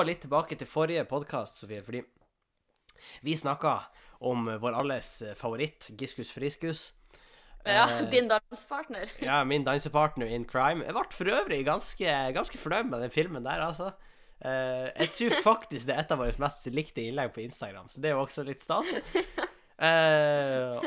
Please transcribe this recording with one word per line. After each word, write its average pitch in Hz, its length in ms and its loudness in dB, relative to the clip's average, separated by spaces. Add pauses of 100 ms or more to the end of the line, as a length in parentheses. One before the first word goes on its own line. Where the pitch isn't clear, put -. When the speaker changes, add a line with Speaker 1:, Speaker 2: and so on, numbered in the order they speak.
Speaker 1:
litt 170 160 -4
tilbake 151 320 -2
til - 160 -12
forrige 160 400 0
podcast, 139 480 -6
Sofie, 104 240 -12
fordi 117 220 -8 (1200)
vi 160 80 0
snakket 143 640 -2 (240)
om 123 240 0 (160)
vår 120 160 0
alles 135 320 -2 (240)
favoritt, 120 640 -6
Giskus 123 320 -8
Friskus. 147 600 -6 (760)
Speaker 2:
Ja, 208 160 6
Speaker 1:
Eh, 240 240 2
Speaker 2:
din 240 240 4
dansepartner. 220 880 -2
Speaker 1:
ja, 139 240 4
min 139 240 2
dansepartner 143 640 2
in 120 160 -4
crime. 143 400 2
Jeg 175 80 -6
ble 254 160 0
for 180 240 -2
øvrig 226 320 0
ganske, 160 480 0 (160)
ganske 175 260 -2
fornøyd 208 300 0
med 123 160 -2
den 123 80 -4
filmen 151 320 0
der, 147 160 -2
altså. 165 320 -4 (480)
Eh, 131 480 -2 (140)
jeg 165 160 4
tror 240 240 4
Speaker 2:
<laughs> 220 160 6
Speaker 1:
faktisk 127 320 -8
det 127 80 0
er 156 80 0
et - 80 -4
av 139 80 2
våre 120 180 0
mest 143 320 -2
likte 143 320 -4
innlegg 127 300 -2
på 113 100 -8
Instagram, 101 460 -8
så - 100 -14
det 151 120 2
er 143 40 4
jo 135 80 2
også 139 240 -4
litt 139 160 -8
stas. 269 320 0 (180)
Speaker 2:
<laughs> 349 140 2 (500)
Speaker 1:
Eh, 147 920 6 (160)